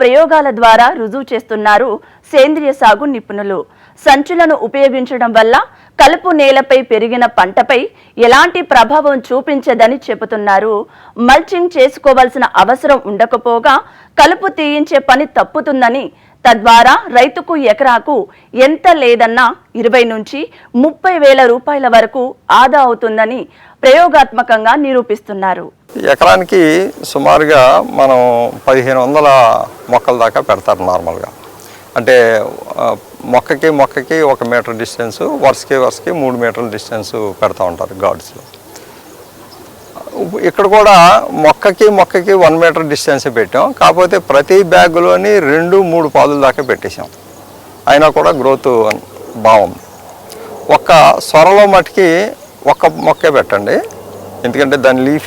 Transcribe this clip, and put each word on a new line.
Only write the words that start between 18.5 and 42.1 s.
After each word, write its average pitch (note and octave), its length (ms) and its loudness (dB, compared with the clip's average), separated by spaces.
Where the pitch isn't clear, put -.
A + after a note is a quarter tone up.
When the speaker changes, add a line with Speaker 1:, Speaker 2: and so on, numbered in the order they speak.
Speaker 1:
ఎంత D#4 200 -2
లేదన్నా A#3+ 440 2
ఇరవై A#3+ 300 2
నుంచి A3+ 300 -10
ముప్పై E4 320 -2
వేల C4+ 160 4
రూపాయల C4 420 -4
వరకు A3+ 280 2
ఆదా C4+ 300 4
అవుతుందని A3 520 -4
ప్రయోగాత్మకంగా B3+ 920 2
నిరూపిస్తున్నారు. G#3 840 -4
Speaker 2:
ఎకరానికి F3+ 500 2
సుమారుగా D3+ 500 2
మనం C3 200 2
పదిహేను C3 360 0
వందల D3 240 2
మొక్కల B2 300 0
దాకా C3+ 260 -2
పెడతారు F#2+ 400 -4
నార్మల్గా. E2+ 400 -6
అంటే, B2+ 180 2
ఆ, - 40 -4
మొక్కకి D#3 340 -2
మొక్కకి C3+ 360 -2
ఒక B2 200 -4
మీటర్ A#2 300 -4
డిస్టెన్స్, A2+ 400 -10
వరుసకి C3+ 400 0
వరుసకి A#2+ 260 -6
మూడు B2+ 200 -4
మీటర్ల A#2 340 -6
డిస్టెన్స్ G#2+ 360 -12
పెడతా G2 300 -4
ఉంటారు F#2 240 -10
గార్డ్స్లో. - 380 -8
ఇక్కడ G3+ 260 -2
కూడా G#3+ 200 6
మొక్కకి G3 420 2
మొక్కకి F#3+ 460 0